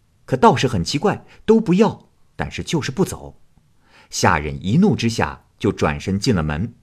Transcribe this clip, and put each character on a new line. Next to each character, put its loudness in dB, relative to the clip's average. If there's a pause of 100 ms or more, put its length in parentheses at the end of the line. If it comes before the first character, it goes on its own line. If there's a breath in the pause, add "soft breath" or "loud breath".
(260)
可 -4
道 6
士 0
很 -2
奇 -6
怪， -2 (200 soft breath)
都 4
不 0
要， 0 (260)
但 -8
是 -10
就 -4
是 -6
不 -2
走。 -10 (720 soft breath)
下 2
人 -6
一 0
怒 4
之 -2
下 -4 (140)
就 0
转 -2
身 -4
进 0
了 0
门， -4